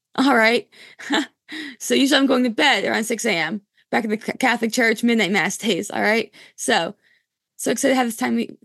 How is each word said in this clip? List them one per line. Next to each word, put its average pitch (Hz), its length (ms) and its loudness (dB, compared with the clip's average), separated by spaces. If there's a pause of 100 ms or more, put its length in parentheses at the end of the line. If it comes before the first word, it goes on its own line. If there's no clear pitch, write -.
(160)
All 262 200 4
right. 226 320 2 (420)
<laughs> 285 180 -2 (500)
So - 160 -4
usually 269 260 4
I'm 277 60 4
going 254 180 2
to 247 60 0
bed 233 360 2
around 220 180 0
six 220 200 -4
A 220 100 0
M 165 280 -4 (300)
back 233 120 0
in 220 60 -4
the 214 80 -2
Ca-, - 220 -10
Catholic 226 340 0
church 226 300 2
midnight 226 280 2
mass 185 260 0
days. 202 340 -4
All - 100 -4
right. 214 320 0 (220)
So, 190 400 -2 (600)
so - 140 -4
excited 262 240 0
to 254 40 2
have 247 100 2
this 233 80 -6
time 240 200 -2
we-, - 300 -4